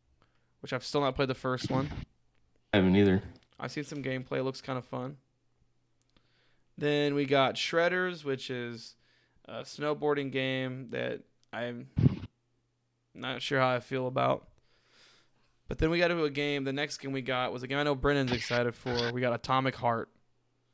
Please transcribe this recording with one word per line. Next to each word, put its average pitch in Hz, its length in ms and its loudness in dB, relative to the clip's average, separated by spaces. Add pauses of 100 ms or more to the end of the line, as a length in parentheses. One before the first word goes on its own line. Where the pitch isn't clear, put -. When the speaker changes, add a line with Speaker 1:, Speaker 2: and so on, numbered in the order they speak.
(600)
Speaker 1:
which 139 100 -10
I've 127 120 -4
still - 180 0
not 135 140 0
played 139 140 2
the 131 60 0
first 127 340 -4
one. 131 200 0 (840)
Speaker 2:
I 104 40 6
haven't 92 180 6
either. 196 260 6 (380)
Speaker 1:
I've 127 120 -6
seen 151 120 -6
some 143 180 -8
gameplay. 131 360 -4
It 131 60 0
looks 131 180 -4
kinda 131 200 -6
fun. 131 360 -8 (1600)
Then 147 380 2
we 143 100 2
got 135 300 4
Shredders, 175 680 0
which 135 260 -4
is 120 460 -8 (500)
a 113 160 -12
snowboarding 147 720 -2
game 131 600 -4
that - 300 -4 (300)
I'm 120 360 -8 (1300)
not 123 280 -6
sure 139 180 0
how 127 100 6
I 123 100 2
feel 127 280 -4
about. 127 400 2 (1200)
But 127 100 -6
then 160 120 4
we 170 100 2
got 175 100 4
into 170 140 0
a 151 60 2
game. 143 340 -2
The 135 100 -2
next 143 240 -4
game 139 140 -8
we 135 100 -4
got 127 300 0
was 127 120 -8
a 131 40 -8
game 139 100 -2
I 143 60 2
know 147 120 2
Brennan's 139 360 2
excited 120 440 0
for. 120 360 -2
We 123 100 -4
got 123 120 2
Atomic 131 420 0
Heart. 117 340 -2 (640)